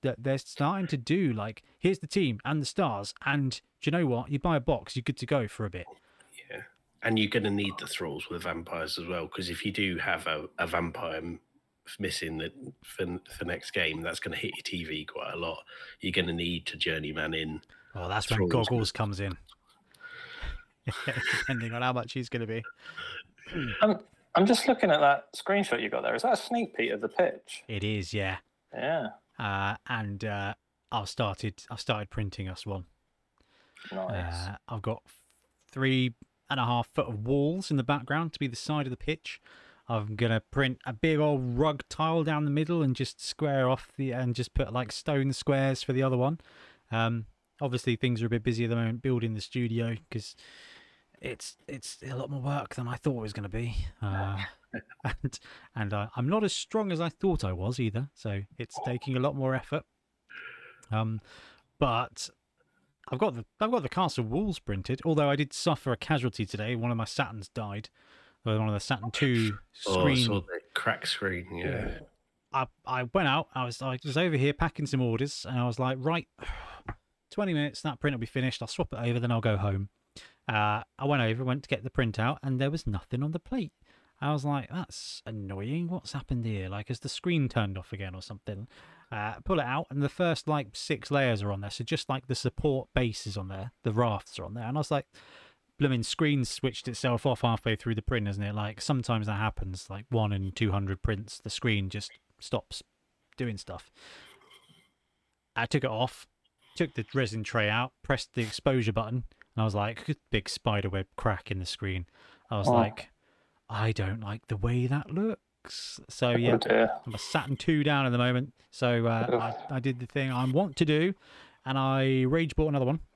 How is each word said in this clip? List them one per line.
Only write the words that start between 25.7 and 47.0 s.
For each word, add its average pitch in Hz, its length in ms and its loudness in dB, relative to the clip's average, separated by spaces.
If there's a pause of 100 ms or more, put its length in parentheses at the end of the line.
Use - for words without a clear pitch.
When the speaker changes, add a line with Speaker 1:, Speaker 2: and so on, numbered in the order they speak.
Speaker 3:
you - 80 -2
got - 140 -2
there. - 120 2
Is - 80 -2
that 247 100 6
a - 40 4
sneak - 380 -2
peek - 160 0
of 104 100 -2
the 113 80 -2
pitch? - 580 0
Speaker 1:
It 104 160 -2
is, 104 300 -2
yeah. 95 240 -2 (360)
Speaker 3:
Yeah. 135 340 -2 (320)
Speaker 1:
Uh, 101 360 0 (120)
and, 107 360 -4
uh, 101 300 -4 (380)
I've 101 180 -2
started, 104 600 -2
I've 113 120 -10
started 104 280 -4
printing 101 380 -6
us 92 180 -10
one. 95 200 -6 (1080)
Speaker 3:
Nice. 95 180 -4 (380)
Speaker 1:
Uh, 98 80 -8 (140)
I've 110 120 -6
got 110 200 -2 (680)
three 131 420 4 (360)
and 139 100 0
a 120 60 4
half 120 280 2
foot - 140 2
of 110 180 -4
walls 143 460 2
in 147 60 4
the 131 60 2
background 143 500 0
to - 60 -12
be 143 80 0
the 117 80 -4
side 151 300 -2
of 127 60 -4
the 120 60 -6
pitch. - 440 -6 (480)
I'm 107 260 0
gonna 113 260 2 (100)
print 131 340 2
a 123 80 -6
big 156 260 4
old 131 380 2
rug 147 320 2
tile 165 340 2
down 151 220 2
the 143 60 2
middle 156 320 2
and 131 120 4
just - 280 -4
square 139 460 2
off - 280 0
the, 135 140 -2
and 123 240 0
just 123 180 -4
put, 139 180 2
like, 123 200 -2
stone 139 420 2
squares 135 500 2
for 135 100 -2
the 131 100 4
other 131 140 4
one. 139 220 2 (520)
Um, 113 340 0 (360)